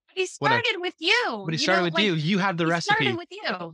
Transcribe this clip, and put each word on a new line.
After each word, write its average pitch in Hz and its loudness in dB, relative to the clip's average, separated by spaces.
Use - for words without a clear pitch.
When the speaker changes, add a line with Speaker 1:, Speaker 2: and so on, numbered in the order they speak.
Speaker 1:
He 370 -2
Speaker 2:
What 440 2
a 466 4
Speaker 1:
started 453 0
with 359 -6
you, 339 0
Speaker 2:
But 160 -4
he 160 -2
Speaker 1:
you - -2
Speaker 2:
started 190 4
Speaker 1:
know, 180 2
Speaker 2:
with 165 0
Speaker 1:
like, 208 2
Speaker 2:
you. 190 2
You 160 0
have 190 0
the 170 0
Speaker 1:
he 170 2
started 427 2
Speaker 2:
recipe. 349 0
Speaker 1:
with 349 -10
you. 196 -6